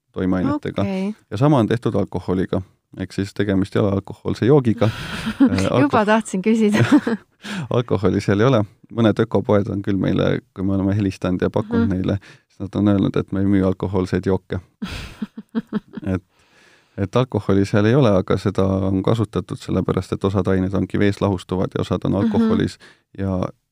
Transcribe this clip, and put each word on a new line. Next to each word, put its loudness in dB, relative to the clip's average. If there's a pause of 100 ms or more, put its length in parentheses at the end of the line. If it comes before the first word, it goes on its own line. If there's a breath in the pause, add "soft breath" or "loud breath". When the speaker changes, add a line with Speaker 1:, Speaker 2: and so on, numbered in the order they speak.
(120)
Speaker 1:
toimeainetega. -2
Speaker 2:
Okei. -4 (160)
Speaker 1:
Ja -8
sama 4
on 2
tehtud -2
alkoholiga. -2 (360)
Ehk -10
siis -6
tegemist -2
ei 2
ole 2
alkohoolse -4
joogiga. 4
Speaker 2:
<laughs> -8
Speaker 1:
Äh, 4
alko- 2
Speaker 2:
Juba 2
tahtsin 0
küsida. 2
Speaker 1:
<laughs> 2 (520 loud breath)
Alkoholi 2
seal 2
ei 6
ole. 4 (280)
Mõned 2
ökopoed 2
on -6
küll -2
meile, 0 (140)
kui -6
me 0
oleme 0
helistanud -2
ja 0
pakkunud 0
Speaker 2:
Mhm. -2
Speaker 1:
neile, -2 (300 soft breath)
siis -20
nad -10
on 2
öelnud, 2
et -2
me -2
ei 0
müü 4
alkohoolseid -2
jooke. -2 (200)
Speaker 2:
<laughs> -8
Speaker 1:
Et, -4 (760 soft breath)
et -4
alkoholi 2
seal 2
ei 4
ole, 4
aga 0
seda 0
on 0
kasutatud -2
sellepärast, -2
et -4
osad 0
ained 0
ongi -2
vees 0
lahustuvad -2
ja -2
osad -4
on 0
Speaker 2:
Mhm. 0
Speaker 1:
alkoholis 0 (400 soft breath)
ja -2 (300)